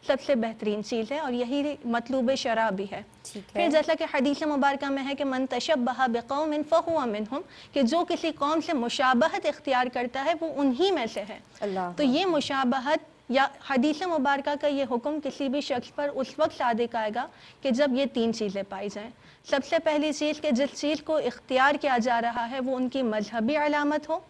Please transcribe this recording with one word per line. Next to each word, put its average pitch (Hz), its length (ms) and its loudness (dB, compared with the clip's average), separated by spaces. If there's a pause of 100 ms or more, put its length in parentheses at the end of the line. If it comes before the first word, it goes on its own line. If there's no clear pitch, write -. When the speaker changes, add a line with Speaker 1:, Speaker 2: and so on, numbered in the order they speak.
Speaker 1:
سب 277 100 2 (100)
سے 285 80 4
بہترین 220 500 -2
چیز 226 280 -2
ہے 294 60 -4
اور 285 140 -4
یہی 277 420 -2 (100)
مطلوب 233 520 0
شرع 226 340 0
بھی 196 220 -4
ہے۔ 190 100 -10 (300)
Speaker 2:
ٹھیک 196 200 -14
Speaker 1:
پھر 208 80 -2
Speaker 2:
ہے۔ 349 80 4
Speaker 1:
جیسا 302 300 4
کہ 320 60 -2 (100)
حدیث 285 280 2
مبارکہ 277 480 0
میں 277 180 -2
ہے 277 60 -2
کہ 285 100 -4
"من 262 260 0
تشبہ 254 560 0
بقوم 269 480 -2 (140)
فہو 330 380 2
منہم"، 214 340 -4 (320)
کہ 277 100 2
جو 311 260 4
کسی 330 300 0
قوم 302 280 2
سے 339 60 -2
مشابہت 262 760 2
اختیار 254 460 0
کرتا 254 320 -4
ہے 320 160 2
وہ 330 160 -4
انہی 277 340 2
میں 269 240 0
سے 202 140 -8
ہے۔ 214 100 -14 (220)
Speaker 2:
اللہ 185 360 -2
Speaker 1:
تو 294 60 0
یہ 294 240 4
مشابہت 269 920 0 (120)
یا 269 180 4 (240)
حدیث 294 320 2
مبارکہ 285 580 0
کا 302 60 0
یہ 277 240 0
حکم 294 340 -2
کسی 277 240 -4
بھی 277 120 0
شخص 247 340 -4
پر 285 200 -2
اس - 120 -2 (120)
وقت 311 200 0
صادق 233 360 0
آئے 220 200 -2
گا 240 120 -4 (360)
کہ 269 80 2
جب 269 220 4
یہ 269 200 2
تین 233 200 2
چیزیں 202 360 -4
پائی 196 240 -8
جائیں۔ 214 180 -12 (400)
سب 277 180 4
سے 339 160 2
پہلی 302 280 2
چیز 302 280 -2
کہ 302 100 0
جس 269 300 0
چیز 302 220 0
کو 311 140 0
اختیار 262 640 2
کیا 269 220 2
جا 233 200 2
رہا 233 280 -2
ہے 269 100 -6
وہ 254 160 -2
ان 254 120 -2
کی 269 140 -2
مذہبی 226 540 0
علامت 294 520 0
ہو 330 100 -2 (120)